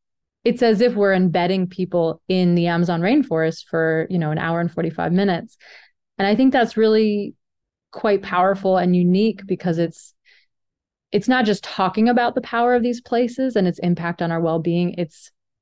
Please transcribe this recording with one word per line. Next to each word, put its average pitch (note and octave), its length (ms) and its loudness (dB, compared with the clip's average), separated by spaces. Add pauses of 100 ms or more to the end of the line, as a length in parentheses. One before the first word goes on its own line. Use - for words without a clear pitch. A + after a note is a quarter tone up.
(440)
it's A#3+ 180 0
as A3 180 4
if B3 140 2
we're G3+ 180 2
embedding F#3 540 0
people F3 600 -2
in F3+ 280 2
the E3+ 140 2
Amazon E3+ 340 0
rainforest F3 640 0
for, D#3+ 420 -2
you F#3 100 -2
know, D#3 120 -2
an D#3 80 -2
hour E3+ 220 -2
and E3+ 120 -4
forty-five E3 400 -4
minutes. F#3+ 460 -2 (580)
And G3 100 -2
I G#3 80 2
think C4 180 2
that's A#3+ 260 0
really G#3+ 560 2 (560)
quite G3+ 320 0
powerful F#3+ 560 0
and F3+ 180 2
unique F#3+ 480 2
because F3+ 320 -4
it's, E3 380 -6 (1000)
it's G#3 160 -2
not B3+ 160 4
just G#3 200 0
talking G#3+ 440 0
about A#3+ 280 2
the B3+ 40 -2
power A#3+ 340 0
of B3 80 2
these A#3+ 200 -4
places B3 540 -2
and F#3+ 100 2
its F3 140 -2
impact E3+ 420 -2
on E3+ 80 -2
our E3 100 -2
well-being. E3+ 560 0
It's - 340 -8 (320)